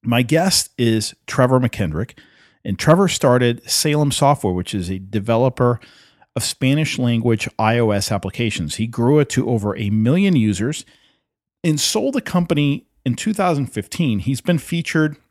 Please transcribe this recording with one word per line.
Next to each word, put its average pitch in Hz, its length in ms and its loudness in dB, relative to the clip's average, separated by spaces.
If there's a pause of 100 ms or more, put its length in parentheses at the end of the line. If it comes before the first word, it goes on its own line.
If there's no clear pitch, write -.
My 120 220 2
guest 160 520 2
is 113 380 0 (140)
Trevor 127 320 4
McKendrick, 101 580 -4 (460)
and 95 160 -6
Trevor 180 280 6
started 123 640 2
Salem 147 420 0
Software, 139 440 2
which 90 180 -6
is 92 160 -4
a 95 80 -4
developer 113 840 0 (560)
of 113 80 -4
Spanish 143 540 -2
language 117 500 0 (120)
I 110 180 2
O 113 140 2
S 101 200 -2
applications. 98 680 -6
He 110 100 -4
grew 123 320 2
it 143 100 0
to - 180 -2
over 104 300 -2
a 104 140 -4
million 156 440 2
users 110 480 0 (800)
and 156 160 0
sold 262 360 -2
the 254 60 -2
company 147 680 -2 (180)
in 123 100 0
two - 180 -4
thousand 165 340 0
fifteen. 113 500 -4
He's 127 240 -4
been 175 160 0
featured 156 580 -2 (160)